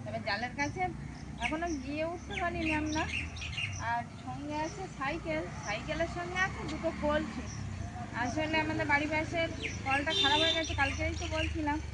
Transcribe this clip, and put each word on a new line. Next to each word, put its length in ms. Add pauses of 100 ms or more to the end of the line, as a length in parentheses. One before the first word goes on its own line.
তবে 240
জালের 320
কাছে 220 (640)
এখনো 220 (160)
গিয়ে 280
উঠতে 300
পারিনি 300 (100)
আমরা। 220 (880)
আর 120 (220)
সঙ্গে 300 (100)
আছে 180 (140)
সাইকেল, 460 (220)
সাইকেলের 520
সঙ্গে 280
আছে 160 (100)
দুটো 180 (120)
কলসি। 420 (800)
আসলে 400
আমাদের 280
বাড়ির 220
পাশে 260 (460)
কলটা 260 (100)
খারাপ 220
হয়ে 140
গেছে, 220
কালকেই 420
তো 40 (100)
বলছিলাম। 420 (160)